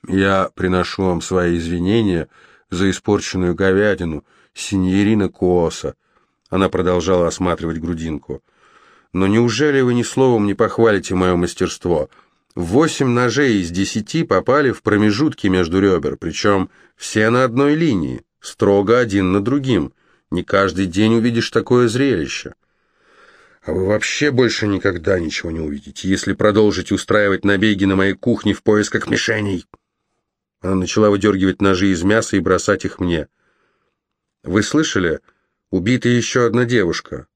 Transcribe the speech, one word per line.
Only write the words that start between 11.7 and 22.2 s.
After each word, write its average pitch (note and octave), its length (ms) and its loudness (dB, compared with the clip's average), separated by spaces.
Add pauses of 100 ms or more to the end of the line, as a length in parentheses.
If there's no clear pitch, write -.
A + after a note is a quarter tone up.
Восемь C3 540 0
ножей A#2+ 520 2
из E2+ 100 -6
десяти G2+ 540 -4
попали B2 480 2
в - 100 -10
промежутки G#2+ 640 2
между F#2 340 2
ребер, E2 360 0
причем F#2+ 540 -2 (260)
все A2 340 -2
на B2 140 2
одной C#3 320 2
линии, F2+ 480 -2 (160)
строго G2+ 580 2
один G2 340 0
над G2+ 120 0
другим. B2 480 0 (380)
Не F2 140 -4
каждый G2 420 0
день G#2+ 280 2
увидишь A#2 360 0
такое B2 380 2
зрелище». A2 680 -4 (1080)